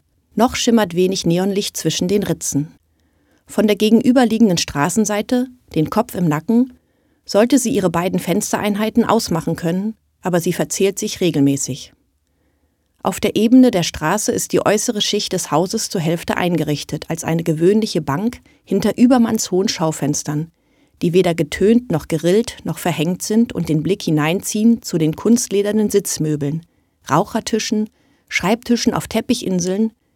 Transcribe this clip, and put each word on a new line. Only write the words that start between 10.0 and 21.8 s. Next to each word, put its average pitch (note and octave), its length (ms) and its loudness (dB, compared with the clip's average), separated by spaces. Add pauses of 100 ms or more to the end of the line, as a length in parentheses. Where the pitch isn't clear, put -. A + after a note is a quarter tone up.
aber F3+ 180 0
sie F3 120 -2
verzehrt F#3+ 460 -2
sich - 220 -6
regelmäßig. C#3 720 0 (1080)
Auf F#3+ 160 -2
der - 160 -2
Ebene A#3+ 360 6
der F3+ 120 0
Straße E3+ 480 -2
ist - 220 -4
die - 120 0
äußere G#3 360 0
Schicht - 320 -2
des - 180 -4
Hauses F#3+ 380 0
zur F#3+ 120 -4
Hälfte D#3+ 360 -2
eingerichtet D#3 720 -2
als E3 160 -6
eine E3 180 -2
gewöhnliche E3+ 600 2
Bank F#3 380 -4 (240)
hinter G3+ 340 -2
übermannshohen A3+ 720 4
Schaufenstern, D#3 840 -4 (480)
die E3+ 140 0
weder F3+ 200 4
getönt G3 560 2